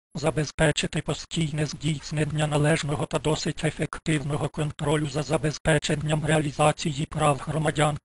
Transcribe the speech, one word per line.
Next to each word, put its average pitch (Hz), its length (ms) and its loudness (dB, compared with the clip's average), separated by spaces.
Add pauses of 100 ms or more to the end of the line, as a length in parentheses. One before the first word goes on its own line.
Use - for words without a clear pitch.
(140)
забезпечити 151 880 0
постійне 156 640 -2
здійснення 151 800 -2
належного 147 600 2
та - 120 -2
досить 151 460 0
ефективного 151 840 -2
контролю 151 580 -2
за 151 160 -2
забезпеченням 151 1040 0
реалізації 151 800 2
прав 147 400 2
громадян. 151 580 0